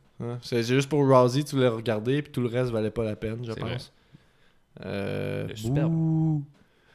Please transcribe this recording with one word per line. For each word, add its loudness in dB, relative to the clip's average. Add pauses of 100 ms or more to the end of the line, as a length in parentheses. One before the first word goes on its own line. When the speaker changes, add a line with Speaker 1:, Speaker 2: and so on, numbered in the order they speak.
(240)
Speaker 1:
hein, -6
c'est 0
juste 2
pour 2
Rousey, 6
tu -6
voulais 4
regarder, 0
puis -18
tout -2
le 0
reste -2
valait 0
pas -2
la -2
peine, -6
je -8
Speaker 2:
C'est -6
vrai. -4
Speaker 1:
pense. -10 (920)
Euh, -4
Speaker 2:
Le -10
superbe. 0
Speaker 1:
bouh. 0 (500)